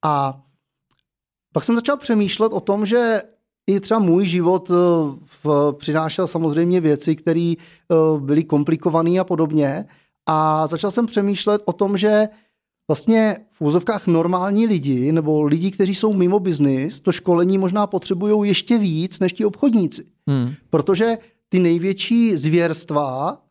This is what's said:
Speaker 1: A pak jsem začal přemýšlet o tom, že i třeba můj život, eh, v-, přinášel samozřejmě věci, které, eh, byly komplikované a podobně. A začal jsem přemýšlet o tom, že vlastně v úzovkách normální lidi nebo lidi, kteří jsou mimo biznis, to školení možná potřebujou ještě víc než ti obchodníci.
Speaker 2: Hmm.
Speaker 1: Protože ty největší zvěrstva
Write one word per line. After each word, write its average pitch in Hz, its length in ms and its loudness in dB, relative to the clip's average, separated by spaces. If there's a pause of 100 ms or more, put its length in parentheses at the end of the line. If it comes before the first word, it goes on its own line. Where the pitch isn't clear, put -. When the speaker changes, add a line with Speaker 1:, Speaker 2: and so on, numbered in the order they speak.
Speaker 1:
A 139 360 -2 (1120)
pak 151 120 -4
jsem 233 100 2
začal 233 220 -2
přemýšlet 214 560 -2
o 190 80 -4
tom, 202 260 -2
že 226 360 0 (440)
i 196 140 0
třeba 220 200 -2
můj 185 260 2
život, 180 440 0
eh, 180 40 2 (500)
v-, 147 480 -2
přinášel 156 540 -4
samozřejmě 165 540 0
věci, 156 360 0
které, 170 420 -2
eh, - 360 -6 (260)
byly 147 240 0
komplikované 160 760 0
a 185 40 0
podobně. 156 600 -2 (460)
A 156 360 0
začal 165 240 -4
jsem 240 160 0
přemýšlet 208 580 -2
o 180 80 -4
tom, 202 240 -2
že 214 320 2 (600)
vlastně 220 480 2 (140)
v - 100 -16
úzovkách 175 460 0
normální 180 600 2
lidi 139 460 0
nebo 156 300 0
lidi, 165 280 0
kteří 190 240 0
jsou 220 180 0
mimo 185 280 2
biznis, 143 600 0
to 180 120 -2
školení 180 460 0
možná 190 280 0
potřebujou 202 580 -2
ještě 202 340 0
víc 180 420 -2
než 190 120 0
ti - 120 -6
obchodníci. 208 600 0 (220)
Speaker 2:
Hmm. 131 260 -2 (180)
Speaker 1:
Protože 196 480 0 (300)
ty 185 100 2
největší 190 800 2
zvěrstva 156 1000 -2 (120)